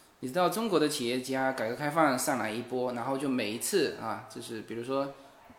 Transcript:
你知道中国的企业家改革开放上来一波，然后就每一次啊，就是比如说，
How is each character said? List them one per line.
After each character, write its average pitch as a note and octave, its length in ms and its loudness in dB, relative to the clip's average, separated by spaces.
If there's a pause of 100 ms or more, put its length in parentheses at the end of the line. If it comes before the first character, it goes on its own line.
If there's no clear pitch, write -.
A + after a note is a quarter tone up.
(200)
你 C3 80 -6
知 B2+ 60 -8
道 F3+ 140 4
中 A3 200 0
国 F3+ 100 4
的 D3+ 100 4
企 B2+ 200 -2
业 B2+ 120 0
家 C3 320 0
改 A#2 160 -2
革 A#2+ 60 -2
开 D3 160 -2
放 D3+ 260 6
上 C3 220 0
来 G#2+ 120 -2
一 A2+ 120 -4
波， B2 300 -2
然 A#2 140 -4
后 C3+ 100 0
就 C#3 120 -2
每 B2 220 0
一 A2+ 80 -4
次 C#3+ 420 2
啊， A2 280 -6
就 - 120 -12
是 A2+ 220 -8
比 A2 120 -8
如 A#2 100 -6
说， C#3 280 -2 (460)